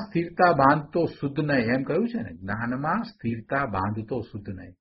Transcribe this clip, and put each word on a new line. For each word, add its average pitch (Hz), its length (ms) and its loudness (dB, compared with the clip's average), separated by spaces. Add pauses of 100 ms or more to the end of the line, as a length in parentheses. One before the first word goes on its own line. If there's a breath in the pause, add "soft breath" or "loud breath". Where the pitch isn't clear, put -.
સ્થિરતા 170 440 4
બાંધતો 151 540 4
શુદ્ધ 139 340 -4
નહીં, 131 340 2
એમ 135 80 0
કહ્યું 160 260 0
છે 233 100 -4
ને, 87 180 -8
જ્ઞાનમાં 123 680 -4
સ્થિરતા 117 600 -4
બાંધતો 104 560 -2
શુદ્ધ - 280 -10
નહીં. 92 320 -12